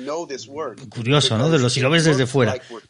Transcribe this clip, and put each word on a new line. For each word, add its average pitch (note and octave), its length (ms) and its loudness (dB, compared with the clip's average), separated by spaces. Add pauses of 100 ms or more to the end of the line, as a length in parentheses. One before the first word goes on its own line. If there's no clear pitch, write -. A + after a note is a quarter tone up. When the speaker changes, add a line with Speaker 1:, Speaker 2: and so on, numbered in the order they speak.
Speaker 1:
know D3+ 240 -8
this A#2+ 200 -12
word, C#3 320 -10 (100)
Speaker 2:
Curioso, A#2+ 480 0
¿no? A#2+ 80 2
Speaker 1:
because D#3+ 120 4
Speaker 2:
De B2+ 60 2
lo, B2 60 2
si B2+ 120 -2
lo B2+ 60 2
Speaker 1:
it C#3 60 0
Speaker 2:
ves E3 120 4
desde D3 140 4
Speaker 1:
looks B2+ 120 0
Speaker 2:
fuera. B2+ 220 2
Speaker 1:
like E2+ 160 -8
we're A2+ 200 -14